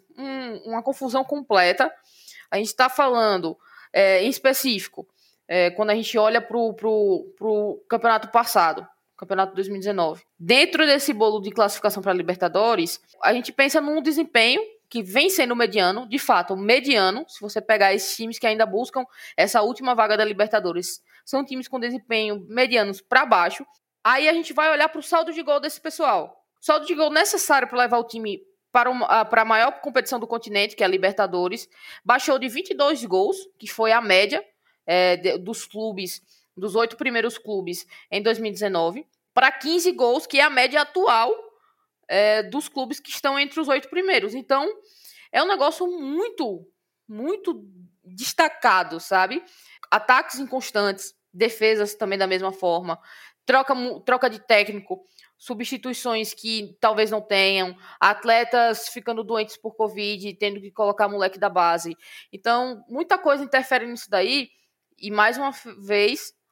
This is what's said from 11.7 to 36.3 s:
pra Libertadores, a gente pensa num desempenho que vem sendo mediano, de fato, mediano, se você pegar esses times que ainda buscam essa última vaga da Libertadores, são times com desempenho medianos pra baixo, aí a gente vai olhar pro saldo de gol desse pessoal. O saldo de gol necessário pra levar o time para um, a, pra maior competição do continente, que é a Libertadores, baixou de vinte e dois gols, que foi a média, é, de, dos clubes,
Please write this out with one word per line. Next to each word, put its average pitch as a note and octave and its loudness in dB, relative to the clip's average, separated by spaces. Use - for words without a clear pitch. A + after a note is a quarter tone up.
pra F#3+ 0
Libertadores, F3+ -2
a G#3+ 4
gente A#3+ -6
pensa C#4 2
num D4 -2
desempenho C#4 2
que A#3 -6
vem A#3 0
sendo C4 0
mediano, G#3 0
de A3 -4
fato, G3 0
mediano, A3+ 2
se - -20
você G#3 -8
pegar G3+ 4
esses G3 -4
times A3+ -10
que B3 -2
ainda A3 2
buscam A#3+ -4
essa G#3+ 4
última B3 0
vaga G#3+ 2
da G#3+ 2
Libertadores, G3+ -2
são C#4 -4
times C4 -10
com C4 -8
desempenho A3 -4
medianos A3 0
pra C4 2
baixo, G3 2
aí C4+ 2
a D#4+ 6
gente E4+ -4
vai D4+ 2
olhar D4 4
pro D#4 -12
saldo E4 0
de D#4+ -8
gol C#4+ 0
desse D4 -8
pessoal. C4+ -2
O - -18
saldo D4+ 2
de E4+ -4
gol D4+ 2
necessário D4+ 2
pra B3 -8
levar A#3+ 2
o A#3 -2
time A3 -8
para B3 4
um, B3 -2
a, A3 4
pra A3 4
maior A3+ 2
competição B3+ -2
do A#3 -10
continente, G#3 -2
que A3 0
é - 6
a F#3 4
Libertadores, F#3 0
baixou C4 2
de B3+ -4
vinte C4 -8
e G4 -4
dois C#4 0
gols, F#3+ 0
que G#3+ -20
foi A3 0
a A3+ 4
média, G3+ 2
é, F3+ 4
de, E3 -2
dos G3 -12
clubes, G3+ -10